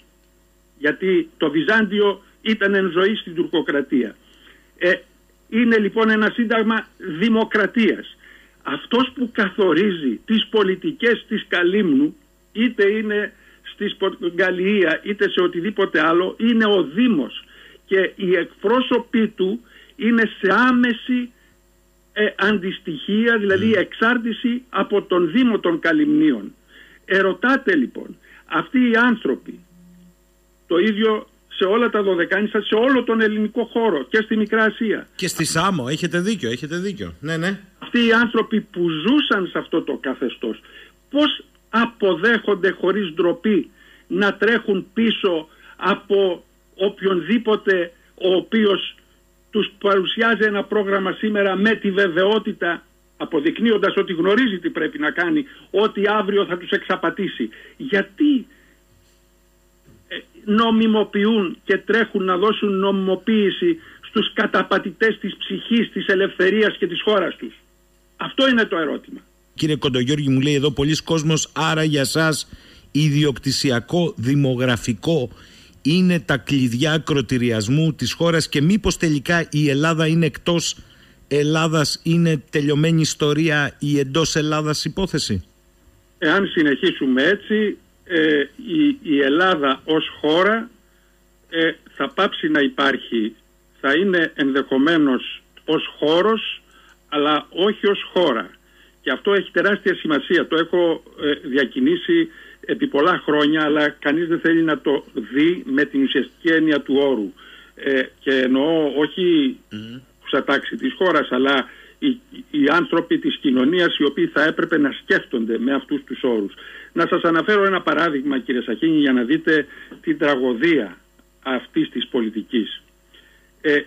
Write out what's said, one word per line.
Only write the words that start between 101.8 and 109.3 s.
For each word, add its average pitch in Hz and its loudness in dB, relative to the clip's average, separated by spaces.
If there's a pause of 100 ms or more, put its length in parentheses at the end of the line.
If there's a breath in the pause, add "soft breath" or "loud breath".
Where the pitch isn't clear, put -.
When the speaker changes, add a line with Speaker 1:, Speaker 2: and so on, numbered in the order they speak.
Speaker 1:
επί 139 -4
πολλά 151 2
χρόνια, 151 2
αλλά 151 2
κανείς 151 -2
δεν 165 -2
θέλει 165 2
να 156 0
το - -2
δει 143 0
με 139 0
την 135 -2
ουσιαστική - -2
έννοια 160 2
του 139 -2
όρου. 120 0 (420 loud breath)
Ε, 135 -2 (180)
και 135 0
εννοώ 135 2
όχι 151 0 (140)